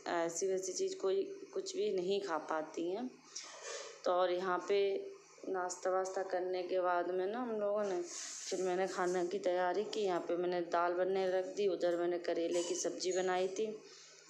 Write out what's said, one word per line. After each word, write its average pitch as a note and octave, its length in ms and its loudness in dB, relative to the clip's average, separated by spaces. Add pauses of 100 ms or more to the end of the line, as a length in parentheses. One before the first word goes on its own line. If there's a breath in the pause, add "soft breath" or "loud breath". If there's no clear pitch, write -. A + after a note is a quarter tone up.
ऐसी E3+ 400 0
वैसी F#3 260 -2
चीज़ F#3+ 240 -2
कोई G3 240 2 (320)
कुछ - 220 -6
भी G#3 180 0
नहीं F#3+ 280 2
खा E3 180 0
पाती D#3+ 500 -4
हैं। A#3 200 -4 (960 loud breath)
तो F#3 60 4
और F3+ 200 6
यहाँ F3+ 260 2 (120)
पे G3+ 100 4 (720)
नाश्ता F3+ 420 -2
वास्ता F#3+ 340 0
करने F#3 380 -2
के F3+ 180 0
बाद F3 300 2
में F#3 160 0
ना A3 120 -2
हम B3 120 -2
लोगों G#3 320 0
ने, F#3+ 180 0
फिर - 640 -6
मैंने F#3 240 2
खाने F3+ 400 0
की F#3+ 120 -2
तैयारी F3+ 460 2
की। G#3+ 160 -4
यहाँ F3+ 200 2
पे F3 160 -2
मैंने F3+ 320 0
दाल F3 260 2
बनने F#3+ 340 2
रख F#3 180 2
दी, G3 220 0
उधर E3+ 280 2
मैंने F3 220 2
करेले E3+ 440 0
की F3+ 120 -2
सब्ज़ी F3 380 -2
बनाई F#3 360 2
थी A3 240 -2 (560 loud breath)